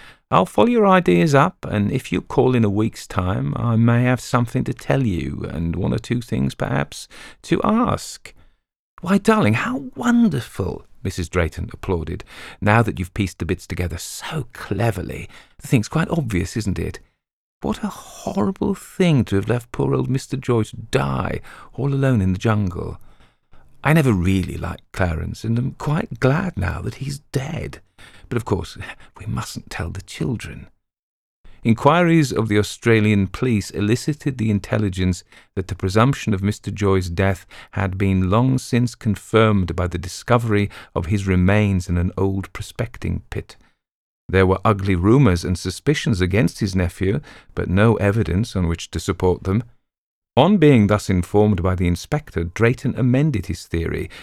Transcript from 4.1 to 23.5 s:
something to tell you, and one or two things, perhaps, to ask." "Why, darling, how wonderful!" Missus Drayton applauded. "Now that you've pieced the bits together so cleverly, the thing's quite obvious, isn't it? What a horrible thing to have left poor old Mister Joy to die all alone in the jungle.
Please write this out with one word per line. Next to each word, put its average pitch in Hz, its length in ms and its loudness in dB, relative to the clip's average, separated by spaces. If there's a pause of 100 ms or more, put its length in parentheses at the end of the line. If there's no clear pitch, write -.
something 120 440 -2
to - 100 -6
tell 135 320 0
you, 71 420 -4
and 85 280 -4
one 101 180 -2
or - 40 -2
two 120 220 -4
things, 127 360 -4
perhaps, - 500 -4 (360)
to - 200 0
ask." - 720 -2 (680)
"Why, 190 180 2
darling, 202 360 4
how 254 400 -4
wonderful!" 226 880 0 (200)
Missus 92 240 -4
Drayton 82 440 -2
applauded. 82 520 -4 (360)
"Now 107 220 4
that 107 160 -2
you've 90 160 -6
pieced - 240 -4
the 85 80 -6
bits 85 220 -6
together 90 300 -6
so - 540 -10
cleverly, - 760 -6 (300)
the - 100 -18
thing's 113 180 2
quite - 240 -4
obvious, 107 460 -2
isn't 101 220 -2
it? 82 200 -6 (600)
What - 240 -4
a 208 40 -6
horrible 196 840 -4
thing 160 520 2
to 98 100 -2
have 101 120 0
left 120 220 -4
poor 135 240 -2
old 131 160 -2
Mister 135 260 -4
Joy 120 280 0
to - 120 -10
die 110 640 -2 (320)
all 139 220 -4
alone 135 260 2
in 92 120 2
the 90 60 -2
jungle. 87 600 -2 (840)